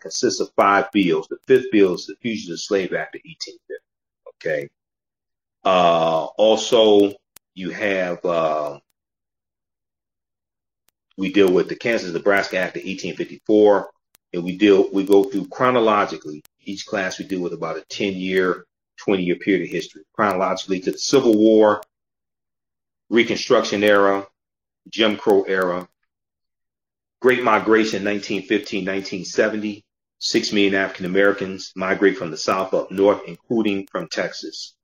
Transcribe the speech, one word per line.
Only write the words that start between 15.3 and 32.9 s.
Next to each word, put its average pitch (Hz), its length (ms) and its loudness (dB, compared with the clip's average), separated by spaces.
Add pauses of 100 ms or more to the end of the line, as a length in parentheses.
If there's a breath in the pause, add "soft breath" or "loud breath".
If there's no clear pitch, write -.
chronologically. 107 920 0 (200)
Each 98 240 -14
class 95 320 -6
we 92 80 -12
deal 92 160 -6
with 87 100 -6
about 80 240 -8
a - 140 -14
ten-year, 92 760 -2 (320)
twenty-year 90 400 0
period 90 280 0
of 80 60 -10
history, - 320 -10 (120)
chronologically 92 640 -2
to - 120 -4
the - 60 -14
Civil 120 380 2
War, 107 460 6 (1300)
Reconstruction 110 760 0
era, 98 420 4 (640)
Jim 107 280 0
Crow 98 260 2
era, 90 440 -4 (1300)
Great 127 240 2
Migration, 110 580 2
nineteen 104 400 -4
fifteen, 101 420 -4
nineteen 95 400 -8
seventy. 107 600 -4 (340)
Six - 340 -2
million 101 220 2
African 95 320 -4
Americans 95 680 0
migrate 95 420 -4
from 85 120 -10
the 76 60 -12
South 92 380 -4
up 85 160 -6